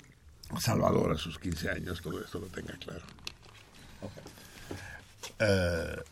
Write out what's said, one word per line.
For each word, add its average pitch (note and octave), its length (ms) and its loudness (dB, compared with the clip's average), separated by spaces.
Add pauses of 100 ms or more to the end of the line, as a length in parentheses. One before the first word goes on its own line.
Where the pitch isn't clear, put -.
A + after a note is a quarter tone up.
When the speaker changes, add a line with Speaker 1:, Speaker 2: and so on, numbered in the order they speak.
(580)
Speaker 1:
Salvador - 540 6
a D#2 60 2
sus D#2+ 200 -4
quince E2+ 320 -2
años F2+ 300 -2
todo F#2 240 -4
esto - 160 -6
lo F#2+ 60 -6
tenga E2+ 320 -8
claro. - 240 -8 (1000)
Speaker 2:
Ojalá. - 260 -10 (1120)
Speaker 1:
Eh, F2 720 4